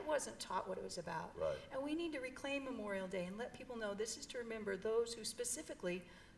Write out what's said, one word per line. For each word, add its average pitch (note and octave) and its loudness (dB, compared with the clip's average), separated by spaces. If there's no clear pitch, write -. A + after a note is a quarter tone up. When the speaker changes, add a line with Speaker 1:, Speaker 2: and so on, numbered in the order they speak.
Speaker 1:
wasn't C4+ 2
taught - 0
what F#3 -2
it - -4
was - -4
about. F2 -2
Speaker 2:
Right. D#2+ 4
Speaker 1:
And C4 2
we D4 2
need E4+ 2
to C#4 0
reclaim C4+ 0
Memorial G#3 0
Day F#3 2
and F#3 -4
let A#3+ -2
people B3 -6
know G#3 0
this G#3+ 0
is - -8
to - -4
remember A3 0
those A3+ 4
who A3 -4
specifically G#3 0